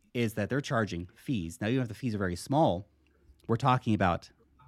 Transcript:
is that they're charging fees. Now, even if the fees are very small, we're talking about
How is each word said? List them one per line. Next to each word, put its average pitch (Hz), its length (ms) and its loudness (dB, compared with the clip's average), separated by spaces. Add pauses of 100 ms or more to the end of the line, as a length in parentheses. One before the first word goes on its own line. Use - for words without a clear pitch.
(140)
is 117 200 -2
that 101 160 -4
they're 131 100 -2
charging 95 560 -2
fees. 85 440 -4
Now, 104 80 -2
even 127 140 0
if 113 60 -4
the 92 60 -12
fees 117 200 -4
are 101 40 -2
very 90 180 -2
small, 131 500 2 (600)
we're 113 80 2
talking 127 380 2
about 92 360 2 (380)